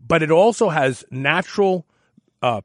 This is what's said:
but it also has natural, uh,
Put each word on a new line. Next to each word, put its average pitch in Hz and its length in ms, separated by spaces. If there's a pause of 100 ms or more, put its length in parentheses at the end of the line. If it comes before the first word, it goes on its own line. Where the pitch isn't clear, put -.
but 160 160
it 156 100
also 208 360
has 143 420
natural, 175 760 (560)
uh, 120 240